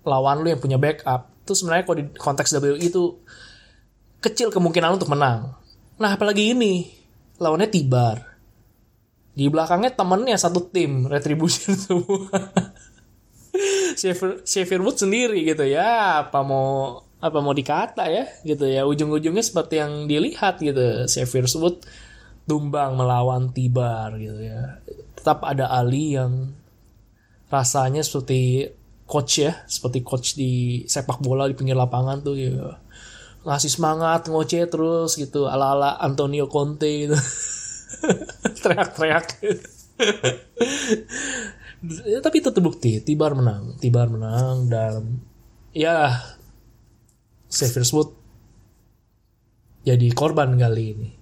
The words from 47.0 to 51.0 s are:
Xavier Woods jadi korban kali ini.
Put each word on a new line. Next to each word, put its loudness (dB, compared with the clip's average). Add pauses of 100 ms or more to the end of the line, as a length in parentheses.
Xavier 0
Woods 0 (1700)
jadi 6
korban 2
kali 2
ini. -10 (120)